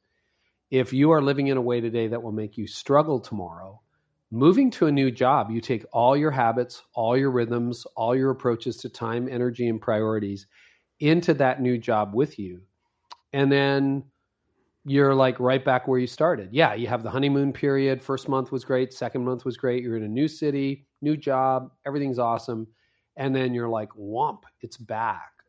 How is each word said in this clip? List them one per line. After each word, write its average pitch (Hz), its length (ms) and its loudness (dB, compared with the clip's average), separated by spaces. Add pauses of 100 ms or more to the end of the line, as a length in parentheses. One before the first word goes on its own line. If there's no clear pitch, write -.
(680)
if 131 240 2
you 143 160 4
are 156 140 4
living 139 240 0
in 135 100 0
a 127 40 0
way 120 200 -2
today 113 280 -2
that 117 120 -4
will 113 100 -8
make 107 240 -6
you 104 120 -8
struggle 143 520 2
tomorrow, 92 640 -12 (500)
moving 185 380 4
to - 160 0
a 151 60 4
new 139 180 2
job, 123 400 2
you 113 100 -4
take 113 320 -4
all 123 240 4
your 151 140 2
habits, 120 540 0 (100)
all 120 240 0
your 139 140 2
rhythms, 120 640 -2
all 117 200 0
your 131 140 2
approaches 123 480 -2
to - 100 -12
time, 117 400 -6
energy, 120 400 -2
and 113 140 -2
priorities 107 640 -2 (540)
into 165 340 2
that 135 260 2
new 123 200 0
job 107 340 -2
with 147 240 -2
you. 90 240 -12 (720)
And 139 180 2
then 139 520 2 (800)
you're, 139 300 4
like, 131 240 4
right 131 260 2
back 127 220 2
where 131 100 2
you 123 80 0
started. 120 460 -2
Yeah, 127 240 2
you 117 100 -4
have 113 160 -2
the 113 80 -8
honeymoon 139 440 0
period. 135 500 0
First 135 260 -6
month 135 220 -2
was 127 120 -6
great. 131 300 -2
Second 123 320 -6
month 123 200 -4
was 120 120 -6
great. 123 240 -2
You're 117 160 -4
in 110 60 -6
a 107 40 -6
new 131 200 0
city, 139 580 -4 (160)
new 151 160 0
job. 131 540 0 (120)
Everything's 139 360 -4
awesome. 117 480 -2 (500)
And 135 180 -2
then 127 200 0
you're 117 120 -4
like, 110 220 -4
whomp, 117 540 -6 (180)
it's - 160 -14
back. 110 540 -6 (180)